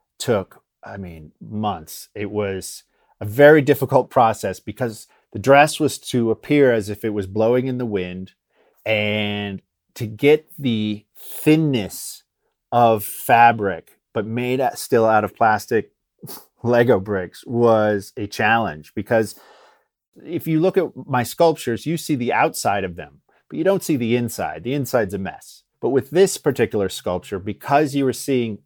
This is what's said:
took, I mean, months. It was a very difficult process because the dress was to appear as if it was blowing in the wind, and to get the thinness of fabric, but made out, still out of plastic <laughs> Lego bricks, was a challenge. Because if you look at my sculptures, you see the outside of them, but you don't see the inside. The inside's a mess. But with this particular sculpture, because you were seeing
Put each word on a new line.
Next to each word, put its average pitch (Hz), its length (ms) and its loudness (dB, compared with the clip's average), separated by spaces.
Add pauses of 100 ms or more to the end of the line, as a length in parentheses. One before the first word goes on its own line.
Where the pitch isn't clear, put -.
(180)
took, - 460 -4 (200)
I - 140 -16
mean, 82 340 -14 (100)
months. 104 720 -8
It 104 160 -8
was 98 540 -6 (360)
a 113 60 -10
very 143 360 6
difficult 131 480 0
process 113 500 0
because 110 480 -10 (240)
the 110 80 -12
dress 143 400 6
was 147 180 -2
to 117 320 -2
appear 135 420 2
as 107 180 -2
if 104 140 -10
it 113 60 -2
was 104 160 -4
blowing 110 420 0
in 127 120 -6
the 127 60 -6
wind, 92 480 -6 (520)
and 104 760 -2 (320)
to 117 140 -8
get 143 500 2
the 107 480 -4 (100)
thinness - 1080 -2 (480)
of 113 320 4
fabric, 117 960 2 (140)
but 107 120 -4
made 123 340 -4
out, 127 200 -4
still 117 260 2
out 110 180 4
of 101 120 -6
plastic 110 560 0 (320)
<laughs> - 80 -18 (320)
Lego 120 360 4
bricks, 95 460 -8
was 107 720 2
a 107 80 -8
challenge. 104 680 -2
Because 110 400 -2 (920)
if 160 220 -8
you 160 120 0
look 185 180 0
at 170 140 0 (140)
my 127 180 0
sculptures, 156 640 0
you 160 120 -4
see 156 180 -4
the 120 180 -2
outside 110 500 0
of 90 120 -6
them, 73 260 -18 (280)
but - 80 -12
you 156 60 -2
don't 185 200 0
see 156 140 -2
the 117 180 0
inside. 87 480 -4
The 120 100 -6
inside's 120 400 -2
a 101 60 -4
mess. - 440 -14 (180)
But 131 80 -2
with 127 200 0
this 185 280 2
particular 110 520 0
sculpture, 90 480 -6
because 131 560 -2
you 139 120 0
were 127 80 0
seeing 117 520 -2